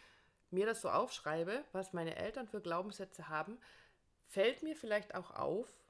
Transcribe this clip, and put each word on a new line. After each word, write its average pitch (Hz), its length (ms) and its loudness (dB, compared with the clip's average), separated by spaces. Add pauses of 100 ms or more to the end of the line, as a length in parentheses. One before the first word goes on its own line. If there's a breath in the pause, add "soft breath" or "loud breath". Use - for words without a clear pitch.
(520 loud breath)
mir 190 160 4
das - 140 0
so - 100 0
aufschreibe, 180 800 2
was 190 220 -4
meine 165 220 0
Eltern 220 320 -4
für 208 140 -6
Glaubenssätze 180 640 -4
haben, 160 300 -2 (720 soft breath)
fällt 208 340 4
mir 311 140 -2
vielleicht 208 400 -2
auch 185 160 -6
auf, 180 360 0 (220)